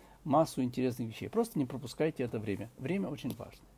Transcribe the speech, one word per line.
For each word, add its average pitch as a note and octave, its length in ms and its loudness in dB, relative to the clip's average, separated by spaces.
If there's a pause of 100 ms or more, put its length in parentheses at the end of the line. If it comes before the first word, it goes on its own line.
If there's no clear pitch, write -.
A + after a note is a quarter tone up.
(240)
массу C#3+ 400 4
интересных B2 420 0
вещей. A2 220 -6
Просто A3+ 280 0
не D3 80 2
пропускайте C3+ 600 -2
это A#2 160 -2
время. G#2 360 -2
Время F3+ 340 -2
очень - 260 -4
важно. - 280 -14 (140)